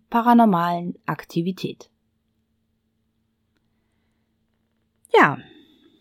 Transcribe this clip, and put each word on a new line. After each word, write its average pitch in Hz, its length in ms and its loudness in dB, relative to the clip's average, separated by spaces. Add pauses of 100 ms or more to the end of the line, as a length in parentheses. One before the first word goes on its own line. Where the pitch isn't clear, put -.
(100)
paranormalen 190 960 0
Aktivität. - 840 -8 (3250)
Ja, 165 220 4 (640)